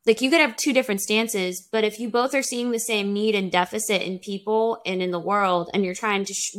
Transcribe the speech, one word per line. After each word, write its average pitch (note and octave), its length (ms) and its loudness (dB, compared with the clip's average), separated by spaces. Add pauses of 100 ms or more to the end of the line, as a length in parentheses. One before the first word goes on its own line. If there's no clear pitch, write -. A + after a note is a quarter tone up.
Like, A3+ 160 4
you C4 80 2
could D#4+ 120 6
have C4 160 2
two C#4+ 160 0
different A#3 280 2
stances, G#3 720 -2
but A3 120 2
if G#3+ 160 -2
you A#3 100 -6
both B3 260 0
are C4+ 80 2
seeing A#3+ 280 -2
the A3+ 80 0
same G#3 340 -2
need G#3+ 220 2
and F#3+ 160 -2
deficit F3+ 500 0
in F3+ 180 -6
people A3 680 -2
and F#3 160 -2
in F3+ 100 -2
the F3 80 -2
world, F3+ 540 0
and G3+ 120 2
you're F#3 100 -4
trying G3+ 300 -2
to G3 80 -8
sh-, - 260 -6